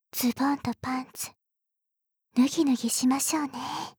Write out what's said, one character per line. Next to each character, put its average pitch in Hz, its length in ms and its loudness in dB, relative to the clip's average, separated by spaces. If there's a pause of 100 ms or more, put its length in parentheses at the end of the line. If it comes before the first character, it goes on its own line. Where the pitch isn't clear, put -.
(100)
ズ 240 220 0
ボ 277 200 2
ン 277 60 -2
と 240 220 -4
パ 262 220 -4
ン 262 100 -16
ツ、 - 180 -10 (1040)
脱 277 300 2
ぎ - 0 -
脱 277 80 4 (100)
ぎ 233 80 0
し - 160 0
ま 269 140 4
し - 160 0
ょ 302 60 0
う 285 60 -2
ね。 - 500 -8